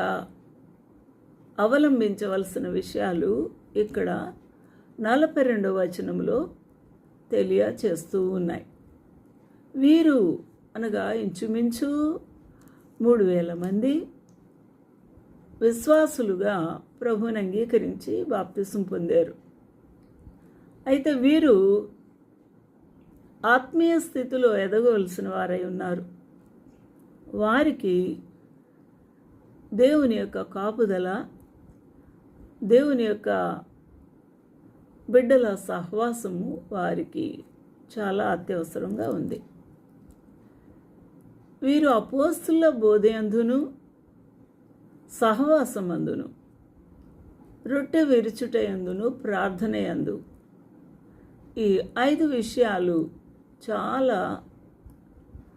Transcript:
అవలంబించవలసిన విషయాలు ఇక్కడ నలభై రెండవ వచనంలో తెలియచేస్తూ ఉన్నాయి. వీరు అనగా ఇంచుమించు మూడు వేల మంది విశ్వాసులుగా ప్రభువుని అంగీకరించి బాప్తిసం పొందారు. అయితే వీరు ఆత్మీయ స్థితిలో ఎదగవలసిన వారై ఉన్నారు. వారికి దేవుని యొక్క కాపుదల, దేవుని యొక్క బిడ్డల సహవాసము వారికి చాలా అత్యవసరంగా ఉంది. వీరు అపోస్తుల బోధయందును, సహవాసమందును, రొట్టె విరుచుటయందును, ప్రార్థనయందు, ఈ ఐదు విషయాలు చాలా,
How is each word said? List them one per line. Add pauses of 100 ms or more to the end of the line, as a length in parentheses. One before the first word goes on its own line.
(1600)
అవలంబించవలసిన
విషయాలు (260)
ఇక్కడ (640)
నలభై
రెండవ
వచనంలో (840)
తెలియచేస్తూ
ఉన్నాయి. (1080)
వీరు (360)
అనగా
ఇంచుమించు (840)
మూడు
వేల
మంది (1500)
విశ్వాసులుగా (200)
ప్రభువుని
అంగీకరించి
బాప్తిసం
పొందారు. (1500)
అయితే
వీరు (1600)
ఆత్మీయ
స్థితిలో
ఎదగవలసిన
వారై
ఉన్నారు. (1300)
వారికి (1500)
దేవుని
యొక్క
కాపుదల, (1400)
దేవుని
యొక్క (1500)
బిడ్డల
సహవాసము (100)
వారికి (560)
చాలా
అత్యవసరంగా
ఉంది. (2250)
వీరు
అపోస్తుల
బోధయందును, (1400)
సహవాసమందును, (1400)
రొట్టె
విరుచుటయందును,
ప్రార్థనయందు, (1300)
ఈ (180)
ఐదు
విషయాలు (640)
చాలా, (1120)